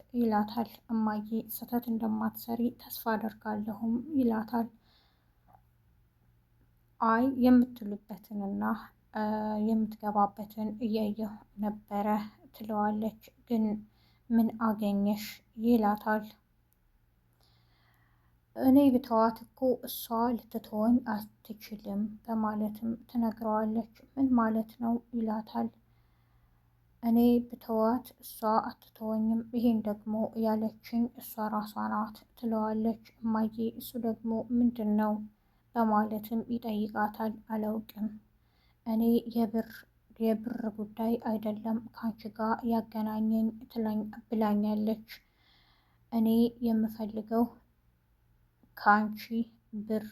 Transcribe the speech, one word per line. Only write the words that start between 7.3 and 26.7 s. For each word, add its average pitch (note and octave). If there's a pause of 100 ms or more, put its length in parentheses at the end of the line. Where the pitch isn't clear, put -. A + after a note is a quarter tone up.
የምትሉበትንና፣ G#3 (440)
እ፣ A3 (420)
የምትገባበትን G#3+ (120)
እያየሁ G#3+ (260)
ነበረ» G#3 (440)
ትለዋለች። G#3+ (200)
«ግን A3 (680)
ምን A3+ (140)
አገኘሽ?» G#3 (360)
ይላታል። G#3+ (2250)
«እኔ C4 (120)
ብተዋት A3+
እኮ - (240)
እሷ - (260)
ልትተወኝ A3 (140)
አትችልም» G#3 (160)
በማለትም G#3+ (140)
ትነግረዋለች። A3 (160)
«ምን C4+
ማለት A3
ነው?» A#3 (180)
ይላታል። A3 (1300)